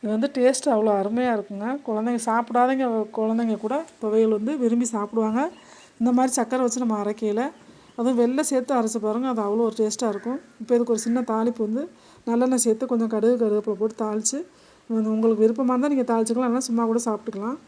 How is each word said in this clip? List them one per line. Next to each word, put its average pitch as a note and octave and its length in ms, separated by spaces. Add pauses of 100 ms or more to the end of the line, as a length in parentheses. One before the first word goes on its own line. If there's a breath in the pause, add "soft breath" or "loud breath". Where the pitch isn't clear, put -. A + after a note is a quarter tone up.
இது G#3+ 120
வந்து A3+ 220
டேஸ்ட் B3+ 380
அவ்வளோ G#3+ 180 (100)
அருமையா A#3 340
இருக்குங்க. G3+ 320 (180)
குழந்தைங்க A3+ 400
சாப்பிடாதவங்க, A#3+ 600 (300)
குழந்தைங்க A3 460
கூட A3 120 (260)
துவையல் A3 360
வந்து A3 160 (100)
விரும்பி A#3 280
சாப்பிடுவாங்க. A3 500 (580 loud breath)
இந்த A#3 180
மாதிரி B3+ 220
சக்கரை B3 260
வச்சு B3 180
நம்ம A3 200
அரைக்கையில, G#3+ 400 (540 loud breath)
அதுவும் A#3+ 240
வெல்லம் B3+ 300
சேர்த்து B3+ 280
அரைச்சு A3 260
பாருங்க, A#3+ 280
அது A3 140
அவ்வளோ A3 220
ஒரு A3 100
டேஸ்ட்டா G#3+ 340
இருக்கும். A#3 240 (240)
இப்போ A#3+ 160
இதுக்கு A#3+ 180
ஒரு A3 100
சின்ன A#3+ 260
தாளிப்பு A3+ 360
வந்து A#3+ 180 (440 loud breath)
நல்லெண்ணெய் B3 360
சேர்த்து A#3 280
கொஞ்சம் A3+ 220
கடுகு, A3+ 280
கருவேப்பிலை G#3 380
போட்டு A3 220
தாளிச்சு, G#3+ 380 (560 soft breath)
வந்து A3 180
உங்களுக்கு A3 300
விருப்பமா B3 300
இருந்தா C#4+ 200
நீங்க B3 160
தாளிச்சுக்கலாம், A3+ 400
இல்லைன்னா B3 180
சும்மா A#3 220
கூட A#3 160
சாப்பிட்டுக்கலாம். G#3+ 500 (100)